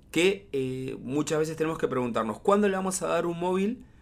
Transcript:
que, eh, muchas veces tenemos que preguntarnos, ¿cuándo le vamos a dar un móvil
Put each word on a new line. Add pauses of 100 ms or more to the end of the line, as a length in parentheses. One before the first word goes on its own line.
(120)
que,
eh,
muchas
veces
tenemos
que
preguntarnos,
¿cuándo
le
vamos
a
dar
un
móvil (160)